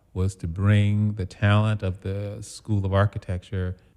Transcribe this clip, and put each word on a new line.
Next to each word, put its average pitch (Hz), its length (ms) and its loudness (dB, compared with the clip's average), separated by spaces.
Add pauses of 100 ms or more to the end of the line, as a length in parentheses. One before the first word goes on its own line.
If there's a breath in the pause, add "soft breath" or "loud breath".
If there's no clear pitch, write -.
(140)
was 95 220 -2
to - 120 -8
bring 104 680 2
the 110 120 -6
talent 107 580 0
of 92 180 -4
the 101 400 -8
School 101 440 -4
of 95 80 0
Architecture 95 840 0 (200 soft breath)